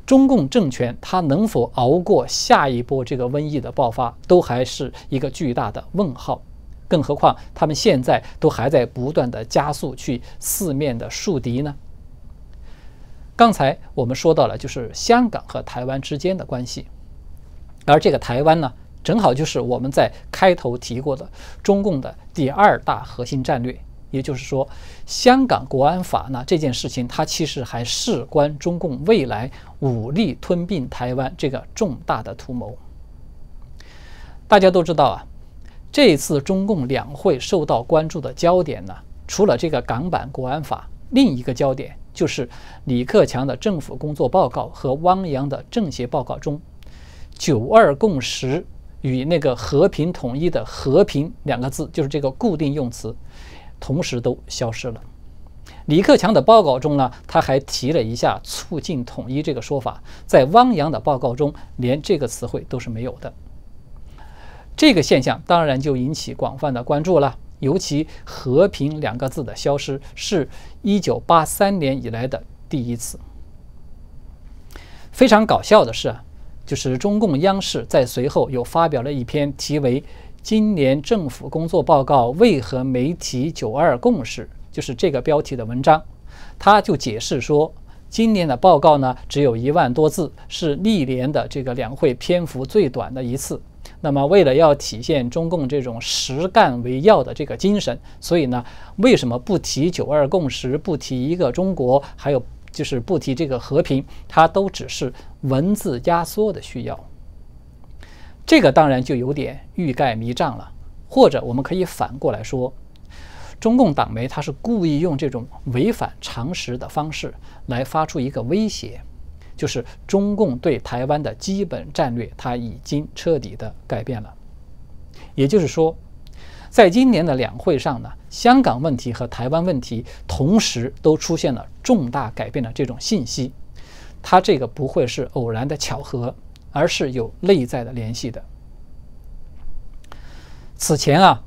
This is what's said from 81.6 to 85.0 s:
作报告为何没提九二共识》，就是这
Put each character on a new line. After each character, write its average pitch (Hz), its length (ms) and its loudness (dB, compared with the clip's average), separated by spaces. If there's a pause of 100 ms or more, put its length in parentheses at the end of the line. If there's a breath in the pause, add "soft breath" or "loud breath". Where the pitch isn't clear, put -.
作 160 160 2
报 143 200 6
告 131 260 4
为 175 300 4
何 127 240 -4
没 131 300 0
提 143 380 -4
九 110 220 -6
二 147 240 4
共 202 280 2
识》， - 200 -10 (260)
就 - 100 -6
是 135 140 -8
这 165 160 2